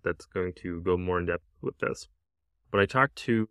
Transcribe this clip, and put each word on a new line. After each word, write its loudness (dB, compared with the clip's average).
that's -4
going -4
to -6
go 2
more 0
in 0
depth -4
with -6
this. -4
But 2
I 6
talked 2
to 0